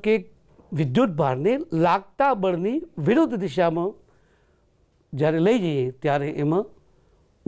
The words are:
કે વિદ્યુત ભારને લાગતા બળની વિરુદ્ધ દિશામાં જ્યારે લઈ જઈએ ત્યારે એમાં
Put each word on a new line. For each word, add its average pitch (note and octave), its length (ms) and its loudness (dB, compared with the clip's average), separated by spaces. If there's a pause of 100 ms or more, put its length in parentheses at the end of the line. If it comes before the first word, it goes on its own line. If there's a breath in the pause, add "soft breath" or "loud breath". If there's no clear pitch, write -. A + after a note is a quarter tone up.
કે G#3+ 100 2 (640)
વિદ્યુત E3 400 2
ભારને C#3 320 0 (340)
લાગતા G3 460 0 (100)
બળની F#3+ 360 -2 (280)
વિરુદ્ધ B3 380 2
દિશામાં E3+ 460 0 (1300)
જ્યારે D#3+ 260 0
લઈ A#3+ 180 4
જઈએ C#3+ 220 0 (160)
ત્યારે C#3+ 260 0 (140)
એમાં E3 220 0 (840)